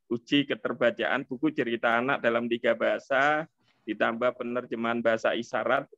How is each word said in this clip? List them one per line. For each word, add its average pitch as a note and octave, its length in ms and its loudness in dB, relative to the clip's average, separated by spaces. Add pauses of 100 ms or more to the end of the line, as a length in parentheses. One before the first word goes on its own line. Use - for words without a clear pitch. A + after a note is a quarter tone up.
uji C#3 380 0
keterbacaan A#2+ 800 0
buku C3+ 260 -2
cerita A#2 460 0
anak B2+ 240 -2
dalam A#2 240 2
tiga A#2 240 0
bahasa, C3 720 0 (380)
ditambah A#2 560 0
penerjemahan A#2+ 640 -4
bahasa A2+ 320 2
isyarat A#2 640 -2